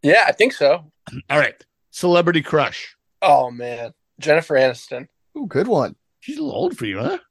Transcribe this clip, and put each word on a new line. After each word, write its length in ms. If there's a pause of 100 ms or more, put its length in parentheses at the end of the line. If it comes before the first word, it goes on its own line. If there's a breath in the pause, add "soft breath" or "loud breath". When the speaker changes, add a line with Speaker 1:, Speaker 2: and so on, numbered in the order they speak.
Speaker 1:
Yeah, 260
I 60
think 200
so. 380 (160)
Speaker 2:
<clears throat> 220
All 100
right. 160 (360)
Celebrity 500
crush. 540 (260)
Speaker 1:
Oh, 280
man. 440 (260)
Jennifer 360
Aniston. 520 (300)
Speaker 3:
Ooh, 100
good 200
one. 280 (240)
Speaker 2:
She's 180
a 60
little 140
old 200
for 80
you, 140
huh? 180 (120)